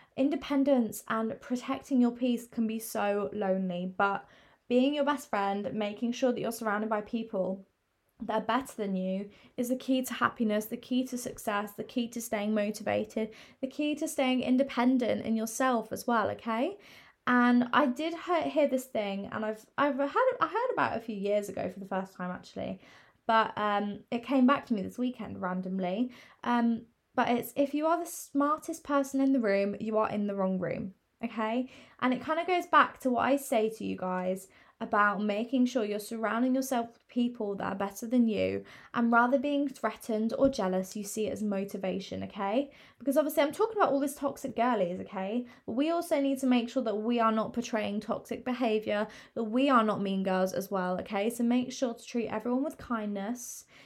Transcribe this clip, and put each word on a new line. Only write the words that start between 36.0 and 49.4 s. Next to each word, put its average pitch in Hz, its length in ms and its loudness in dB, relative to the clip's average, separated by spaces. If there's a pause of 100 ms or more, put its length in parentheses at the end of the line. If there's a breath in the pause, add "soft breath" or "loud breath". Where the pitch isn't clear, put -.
yourself 254 340 0
with - 200 -20
people 240 480 -2
that 190 160 -4
are 196 40 -4
better 196 300 -6
than 233 220 6
you, 196 380 0 (280 loud breath)
and 233 200 2
rather 247 240 6
being 285 320 0
threatened 220 680 -2
or 269 120 6
jealous, 190 480 -2
you 208 80 -6
see 208 220 -4
it - 40 -4
as 190 100 -6
motivation, 196 840 -4
okay? 208 460 -2 (300 loud breath)
Because 254 160 0
obviously 302 280 2
I'm 294 100 0
talking 440 240 0
about 381 160 4
all 277 80 2
this 277 140 -2
toxic - 420 -6
girlies, 202 420 0
okay? 196 460 -6 (200 loud breath)
But - 80 -8
we 285 160 0
also 330 300 0
need 277 200 0
to 269 80 -2
make 247 200 2
sure 254 160 -2
that 214 120 -2
we 226 260 0
are 226 100 4
not 220 220 0
portraying 214 480 -2
toxic - 420 -6
behaviour, 214 640 0 (280 loud breath)
that 226 100 -2